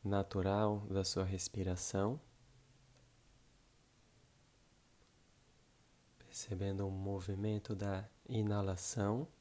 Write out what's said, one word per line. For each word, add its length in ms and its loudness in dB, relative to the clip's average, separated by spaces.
natural 760 2
da 140 2
sua 180 2
respiração, 960 0
percebendo 720 -4
o 20 -2
movimento 880 -2
da 320 -2
inalação 1000 2